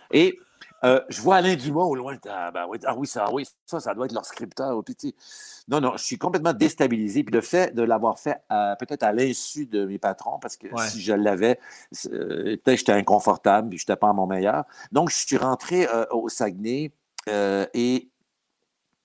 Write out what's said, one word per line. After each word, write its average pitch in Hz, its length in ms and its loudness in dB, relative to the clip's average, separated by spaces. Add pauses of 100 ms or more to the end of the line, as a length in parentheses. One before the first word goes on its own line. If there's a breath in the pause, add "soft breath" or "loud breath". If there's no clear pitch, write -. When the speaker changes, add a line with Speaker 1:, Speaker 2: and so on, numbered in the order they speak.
(120)
Speaker 1:
Et 175 260 4 (480 loud breath)
euh, 127 140 6 (100)
je - 120 -10
vois 185 160 4
Alain 185 180 2
Dumas 143 280 -2
au 156 120 0
loin. 131 220 -8 (120)
Ah, 90 220 -6
ben 87 180 -6
oui, 107 160 -8
ah 131 120 -2
oui, 139 100 -6
ça, 107 200 -2
ah 113 60 0
oui, 135 140 -4 (180)
ça, 170 140 -6
ça 110 140 -4
doit 113 120 -4
être 110 80 -6
leur 110 120 -6
scripteur, 113 580 -6
puis - 120 -12
tu 147 140 -8
sais. - 60 -10 (540 loud breath)
Non, 143 100 2
non, 127 160 2
je - 80 -8
suis - 140 -6
complètement 170 360 0
déstabilisé. 117 680 0
Puis - 100 -4
le 117 80 4
fait 175 320 0
de 117 100 0
l'avoir 113 360 2
fait, 147 220 -4 (100)
euh, 104 240 0
peut-être - 280 -6
à 107 100 2
l'insu 131 520 -2
de 107 200 -2
mes 98 120 -6
patrons, - 420 -4
parce - 180 -12
que - 100 -16
Speaker 2:
Ouais. 113 220 -4
Speaker 1:
si 107 120 -8
je 101 120 0
l'avais, 104 440 4 (360 loud breath)
c'est, - 180 -10
euh, - 320 -6 (140)
peut-être - 80 -20
que 131 120 6
j'étais - 140 2
inconfortable, 101 800 4
puis 90 80 -8
j'étais 95 180 -2
pas 107 140 2
à 104 40 4
mon 98 140 0
meilleur. 98 380 0 (260 loud breath)
Donc, 160 180 2
je - 80 -2
suis - 200 0
rentré, 131 500 0
euh, 117 240 0
au 117 160 -2
Saguenay, 113 640 -4 (380)
euh, 98 440 0
et, 123 360 0 (960)